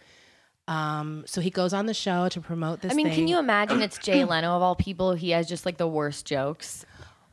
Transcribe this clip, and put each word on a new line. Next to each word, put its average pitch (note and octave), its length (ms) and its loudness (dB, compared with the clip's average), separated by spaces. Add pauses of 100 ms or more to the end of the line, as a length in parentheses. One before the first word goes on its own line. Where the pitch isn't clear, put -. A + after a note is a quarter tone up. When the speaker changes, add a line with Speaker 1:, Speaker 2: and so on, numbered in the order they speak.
(680)
Speaker 1:
Um, D#3 580 -4
so - 160 -4
he F3+ 80 0
goes F3+ 240 0
on G3 100 0
the A3 100 -2
show F#3 360 0
to F3 100 -8
promote E3 400 -4
this F#3+ 120 -4
Speaker 2:
I - 20 2
mean, D4+ 120 2
Speaker 1:
thing. D#4 80 2
Speaker 2:
can D#4+ 140 2
you F4 100 2
imagine A3 440 2
it's - 160 -4
Jay C#4+ 260 4
Speaker 1:
<clears throat> - 0 -
Speaker 2:
Leno E3+ 320 2
of F3 60 4
all F3+ 120 4
people? F#3 380 0
He F3 180 -2
has E3+ 180 2
just, F3 180 -6
like, F3 100 -4
the E3+ 100 0
worst D3+ 400 -2
jokes. C#3+ 600 -4 (460)